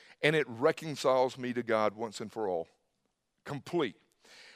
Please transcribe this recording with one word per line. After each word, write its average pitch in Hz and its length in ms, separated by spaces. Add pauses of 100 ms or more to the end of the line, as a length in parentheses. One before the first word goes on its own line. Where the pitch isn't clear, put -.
(220)
and 151 140
it 143 140
reconciles 131 880
me 127 160
to 120 100
God 107 320
once 110 240
and 110 100
for 107 200
all. 82 180 (800)
Complete. 143 500 (600)